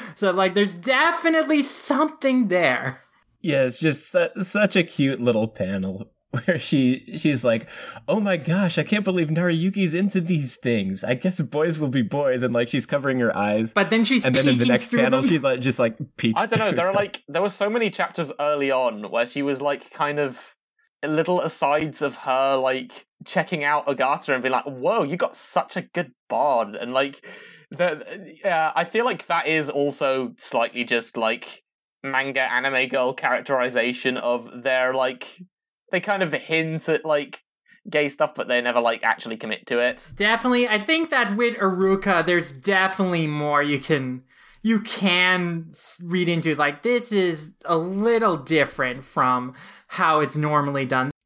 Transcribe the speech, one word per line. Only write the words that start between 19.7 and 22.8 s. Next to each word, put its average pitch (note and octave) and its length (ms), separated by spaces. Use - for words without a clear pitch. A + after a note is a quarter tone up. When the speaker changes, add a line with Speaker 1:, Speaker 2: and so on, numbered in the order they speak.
Speaker 3:
kind D3 260
of C#3 200
little D#3+ 380
asides D#3 580
of C#3+ 140
her, C3+ 420
like, C3 340